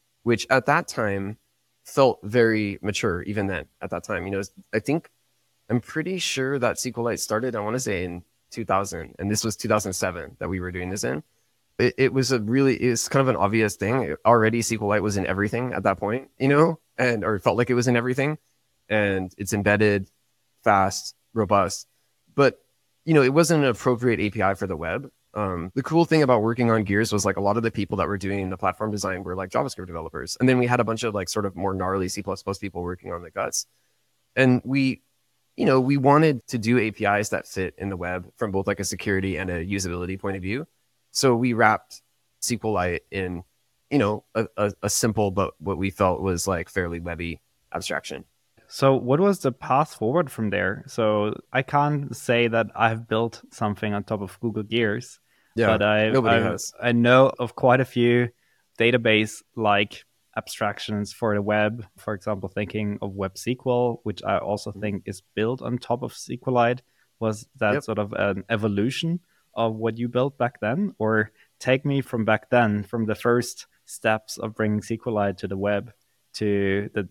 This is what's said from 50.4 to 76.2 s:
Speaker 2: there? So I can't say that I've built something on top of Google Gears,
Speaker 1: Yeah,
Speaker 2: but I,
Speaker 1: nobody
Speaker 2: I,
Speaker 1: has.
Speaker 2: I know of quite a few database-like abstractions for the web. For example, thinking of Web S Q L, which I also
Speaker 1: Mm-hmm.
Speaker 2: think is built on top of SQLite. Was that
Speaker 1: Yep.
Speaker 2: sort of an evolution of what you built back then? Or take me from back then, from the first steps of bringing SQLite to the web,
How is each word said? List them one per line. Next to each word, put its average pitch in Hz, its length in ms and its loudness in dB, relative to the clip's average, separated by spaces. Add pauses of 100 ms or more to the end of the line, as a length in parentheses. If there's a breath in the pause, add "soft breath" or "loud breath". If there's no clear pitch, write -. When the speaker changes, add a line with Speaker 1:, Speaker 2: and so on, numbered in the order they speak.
Speaker 2:
there? 95 380 -2
So 107 520 0 (120)
I 131 100 0
can't 143 540 -2
say 120 320 2
that 110 260 2
I've 113 320 0
built 113 360 -2 (100)
something 104 420 -2
on 101 80 -2
top 101 200 -4
of - 180 -12
Google 110 240 -4
Gears, 110 560 -2 (340)
Speaker 1:
Yeah, 113 140 2
Speaker 2:
but 110 140 2
I, 107 280 4
Speaker 1:
nobody 117 320 4
Speaker 2:
I, 95 80 0
Speaker 1:
has. - 220 -8 (100)
Speaker 2:
I 120 80 0
know 123 480 6
of 120 160 -6
quite 127 260 4
a 131 40 2
few 120 440 2 (480)
database-like 110 1300 2 (320)
abstractions 104 760 -6
for 110 220 -2
the 104 80 0
web. 107 440 0 (100)
For - 160 -8
example, 98 360 -6
thinking 104 520 -4
of 101 120 -8
Web 95 240 -4
S - 80 -14
Q 127 120 -2 (100)
L, 120 360 0
which - 200 -6
I 98 160 0
also 104 320 -4
Speaker 1:
Mm-hmm. 98 100 -14
Speaker 2:
think 101 260 -4
is 101 160 -10 (120)
built 120 280 -2
on 120 160 -4
top 120 240 -4
of 120 100 -8
SQLite. 123 680 0 (400)
Was 110 360 -4
that 107 180 2
Speaker 1:
Yep. 143 100 -2
Speaker 2:
sort 107 140 -4
of 104 140 -4
an 98 380 -2
evolution 113 720 -2 (340)
of 113 200 0
what 113 220 -2
you 120 120 -4
built 127 280 0
back - 240 -2
then? 175 380 -2
Or 110 320 2 (280 soft breath)
take 135 280 0
me 139 160 2
from 113 220 -4
back 107 260 2
then, 107 320 4
from 113 240 -4
the 107 80 -2
first 120 520 0 (200)
steps - 520 -2
of 107 160 -8
bringing 107 260 0
SQLite 104 580 -2
to 98 100 -8
the 95 80 -6
web, 101 360 -2 (420)